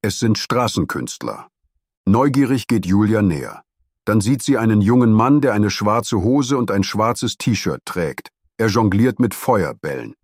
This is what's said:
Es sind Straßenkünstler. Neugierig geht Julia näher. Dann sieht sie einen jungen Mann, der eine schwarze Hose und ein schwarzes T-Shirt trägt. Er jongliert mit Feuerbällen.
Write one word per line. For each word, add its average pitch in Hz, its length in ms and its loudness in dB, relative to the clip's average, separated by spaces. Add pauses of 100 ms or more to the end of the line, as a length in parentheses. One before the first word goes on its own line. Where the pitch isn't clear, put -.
Es 101 160 -4
sind 110 180 2
Straßenkünstler. - 1080 -4 (580)
Neugierig 131 640 2
geht 110 180 0
Julia 104 380 2
näher. 78 400 -2 (420)
Dann 107 160 2
sieht 120 220 -2
sie 135 160 0
einen 110 220 2
jungen 117 320 4
Mann, 131 280 4
der 131 120 2
eine 104 180 0
schwarze 107 500 -2
Hose 131 380 0
und 117 100 -4
ein 98 140 0
schwarzes 113 560 -2
T-Shirt 95 460 -4
trägt. - 440 -6 (280)
Er 113 100 0
jongliert 107 520 2
mit 120 140 0
Feuerbällen. 69 800 -4 (100)